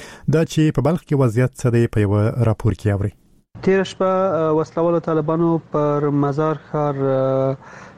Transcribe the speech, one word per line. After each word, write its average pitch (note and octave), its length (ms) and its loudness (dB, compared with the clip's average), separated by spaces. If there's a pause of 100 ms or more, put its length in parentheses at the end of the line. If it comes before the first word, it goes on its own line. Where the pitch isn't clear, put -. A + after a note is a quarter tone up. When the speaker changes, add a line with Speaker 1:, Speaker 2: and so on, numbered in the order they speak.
(300)
Speaker 1:
دا D#3 160 2
چې D#3 300 0
په - 60 0
بلخ D3+ 200 0
کې - 120 -6
وضعیت B2+ 380 2 (100)
څه B2+ 80 2
دی، A#2 180 2
په - 120 -2
یوه G#2 440 2
راپور A2 300 0
کې - 140 -4
اورئ. G2+ 220 -2 (540)
Speaker 2:
تیره F#3+ 200 2
شپه، F#3+ 220 -4
اه، F#3 480 0
وسلوالو E3 460 0
طالبانو D#3+ 580 0 (140)
پر D3 380 0
مزار C#3+ 460 0
ښار، D3 420 -4
اه، C3+ 600 0 (400)